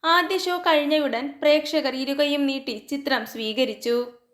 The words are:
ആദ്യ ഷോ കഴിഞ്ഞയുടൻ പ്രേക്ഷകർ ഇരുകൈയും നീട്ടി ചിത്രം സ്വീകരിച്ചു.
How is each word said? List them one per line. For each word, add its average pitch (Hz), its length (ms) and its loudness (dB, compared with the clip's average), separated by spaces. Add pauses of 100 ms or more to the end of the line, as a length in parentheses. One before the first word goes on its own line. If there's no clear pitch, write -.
ആദ്യ 349 320 2
ഷോ 359 200 -2
കഴിഞ്ഞയുടൻ 294 840 0
പ്രേക്ഷകർ 294 540 2
ഇരുകൈയും 277 520 0
നീട്ടി 269 420 -6
ചിത്രം 277 360 -2
സ്വീകരിച്ചു. 233 880 -2 (220)